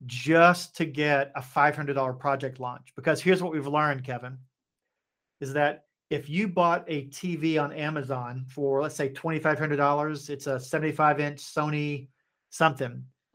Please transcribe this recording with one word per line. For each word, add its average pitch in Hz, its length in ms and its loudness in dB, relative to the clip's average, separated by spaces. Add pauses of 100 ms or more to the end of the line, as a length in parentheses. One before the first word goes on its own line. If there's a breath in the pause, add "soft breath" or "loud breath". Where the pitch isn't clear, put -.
just 160 720 4
to 170 80 0
get 143 500 2
a 135 60 -8
five 147 340 2
hundred 143 180 -4
dollar 131 200 -2
project 131 460 -4
launch. 127 360 -12
Because 151 260 0
here's 180 200 4
what 175 100 -4
we've 143 160 -4
learned, 143 360 0
Kevin, 127 340 -10 (1040)
is 135 140 -8
that 147 320 2 (260)
if 143 180 -4
you 190 180 0
bought 175 400 2
a 147 180 -4
T 180 300 -6
V 156 220 0
on 147 160 0
Amazon 131 720 -6
for, 139 340 0
let's 151 140 -4
say, 139 140 0
twenty-five 156 480 0
hundred 147 200 -2
dollars, 147 520 0
it's 143 160 -10
a 135 140 -2
seventy-five 151 600 2
inch 143 200 -4
Sony 147 680 -4 (420)
something. 131 540 0 (320)